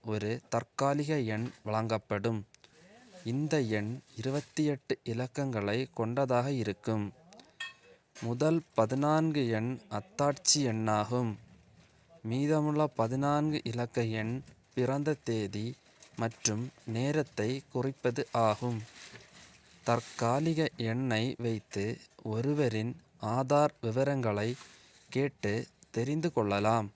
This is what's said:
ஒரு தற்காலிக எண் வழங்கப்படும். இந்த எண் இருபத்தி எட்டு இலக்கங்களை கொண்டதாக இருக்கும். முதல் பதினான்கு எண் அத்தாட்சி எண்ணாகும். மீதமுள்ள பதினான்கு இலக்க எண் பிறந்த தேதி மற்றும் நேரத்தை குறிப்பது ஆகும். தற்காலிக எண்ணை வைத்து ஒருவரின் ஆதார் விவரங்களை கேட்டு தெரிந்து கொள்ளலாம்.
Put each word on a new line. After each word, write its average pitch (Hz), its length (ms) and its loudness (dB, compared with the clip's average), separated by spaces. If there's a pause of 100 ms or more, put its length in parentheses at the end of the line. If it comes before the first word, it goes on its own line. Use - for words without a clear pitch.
ஒரு 107 260 -2 (220)
தற்காலிக 143 600 0 (220)
எண் 113 100 -4 (220)
வழங்கப்படும். 110 680 0 (920)
இந்த 147 220 0 (240)
எண் 104 120 -2 (280)
இருபத்தி 139 460 -2 (100)
எட்டு 135 220 -4 (160)
இலக்கங்களை 117 640 -2 (180)
கொண்டதாக 123 600 2
இருக்கும். 107 520 -2 (1200)
முதல் 151 320 2 (160)
பதினான்கு 147 680 2 (160)
எண் 120 120 -2 (280)
அத்தாட்சி 143 600 0 (120)
எண்ணாகும். 110 580 0 (920)
மீதமுள்ள 147 640 2 (120)
பதினான்கு 143 600 2 (120)
இலக்க 120 340 -2 (160)
எண் 117 140 -2 (380)
பிறந்த 139 500 0
தேதி 107 420 -2 (520)
மற்றும் 113 460 -2 (280)
நேரத்தை 131 580 0 (240)
குறிப்பது 127 500 -2 (220)
ஆகும். 113 340 0 (1040)
தற்காலிக 139 840 2 (220)
எண்ணை 120 300 0 (160)
வைத்து 110 480 -4 (480)
ஒருவரின் 123 600 0 (380)
ஆதார் 143 480 2
விவரங்களை 117 680 0 (600)
கேட்டு 131 460 -2 (360)
தெரிந்து 151 400 0
கொள்ளலாம். 104 640 2